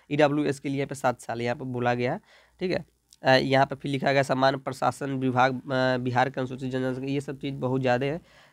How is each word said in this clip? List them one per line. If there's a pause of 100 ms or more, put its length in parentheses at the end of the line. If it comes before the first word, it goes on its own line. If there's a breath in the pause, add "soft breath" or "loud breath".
(100)
ईडब्ल्यूएस
के
लिए
यहाँ
पे
सात
साल
यहाँ
पे
बोला
गया
है। (400 soft breath)
ठीक
है, (360)
अ,
यहाँ
पे
फिर
लिखा
गया
समान
प्रशासन
विभाग,
अ,
बिहार
के
अनुसूचित
जनजाति,
ये
सब
चीज़
बहुत
ज़्यादा
है, (320 soft breath)